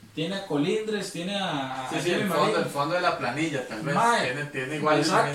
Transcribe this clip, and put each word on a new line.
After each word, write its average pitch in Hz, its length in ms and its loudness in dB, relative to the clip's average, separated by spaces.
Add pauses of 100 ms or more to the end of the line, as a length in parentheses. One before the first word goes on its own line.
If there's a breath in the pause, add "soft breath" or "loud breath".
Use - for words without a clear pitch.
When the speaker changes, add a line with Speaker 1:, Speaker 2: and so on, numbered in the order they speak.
(160)
Speaker 1:
tiene 170 200 -4
a 196 120 -8
Colindres, 202 640 0
tiene 180 240 -4
a, 151 500 -4
a - 60 -6
Speaker 2:
Sí, 160 100 -2
sí, 170 80 0
Speaker 1:
Jimmy 202 140 2
Speaker 2:
el 202 60 0
fondo, 160 160 2
Speaker 1:
Marín. - 120 2
Speaker 2:
el - 80 2
fondo 147 300 0
de 180 60 2
la 180 180 2
planilla, 139 480 -2
tal 107 160 -8
vez. - 120 0
Speaker 1:
Mae, 214 360 4
Speaker 2:
Tiene, 143 140 -4
tiene 135 320 -6
igual 151 180 2
el 147 60 4
Speaker 1:
exacto, 185 340 4